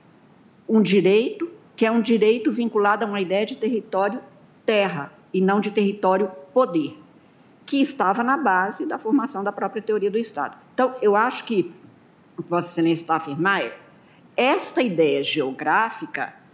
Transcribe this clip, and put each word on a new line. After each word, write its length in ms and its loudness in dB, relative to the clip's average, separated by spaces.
um 160 4
direito 680 2
que 80 2
é 80 2
um 80 2
direito 500 2
vinculado 540 0
a 40 -4
uma 120 -4
ideia 240 0
de 120 -10
território 640 -2
terra 480 0
e 80 2
não 200 4
de 100 -2
território 640 0
poder, 460 0
que 160 -2
estava 440 0
na 120 0
base 500 0
da 120 -6
formação 460 -2
da 80 -2
própria 300 -6
teoria 280 0
do 80 -2
Estado. 380 -6
Então, 260 0
eu 140 4
acho 300 0
que 280 -2
o 60 -12
que 60 -14
Vossa 220 -2
Excelência 320 0
está 120 -2
a 40 0
afirmar 440 -2
é 100 -6
esta 460 0
ideia 400 2
geográfica 1120 -4